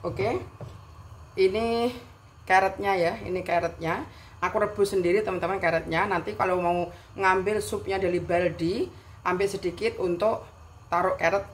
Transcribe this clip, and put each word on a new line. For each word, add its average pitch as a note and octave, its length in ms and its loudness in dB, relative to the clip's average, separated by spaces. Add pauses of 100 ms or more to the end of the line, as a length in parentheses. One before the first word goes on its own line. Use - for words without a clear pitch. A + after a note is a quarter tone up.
Oke. A#3 400 -2 (880)
Ini A#3 560 2 (560)
carrotnya F#3+ 480 4
ya, F3 320 2
ini F3+ 160 -4
carrotnya. E3+ 640 -2 (400)
Aku G#3+ 160 0
rebus G3+ 320 0
sendiri, F#3 320 4
teman-teman, F#3 320 -2
carrotnya. E3 480 2
Nanti G3 320 -2
kalau F3+ 240 2
mau F3 240 2 (320)
ngambil F#3+ 480 2
supnya F#3+ 320 -4
dari F3+ 240 0
baldi, F3 640 0 (400)
ambil F#3 240 2
sedikit G3 480 -4
untuk F#3 480 0 (400)
taruh F#3 320 0
carrot F3+ 360 0